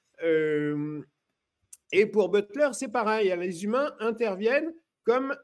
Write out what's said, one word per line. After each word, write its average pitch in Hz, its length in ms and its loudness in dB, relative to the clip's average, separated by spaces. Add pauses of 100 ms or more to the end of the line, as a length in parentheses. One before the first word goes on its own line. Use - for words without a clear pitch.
(240)
Euh, 151 760 0 (920)
et 196 160 4
pour 208 220 2
Butler, 208 440 0
c'est 254 180 -8
pareil, 214 400 0
hein, 180 40 0
les 175 280 -6
humains 254 360 0
interviennent 226 760 0 (300)
comme 262 400 0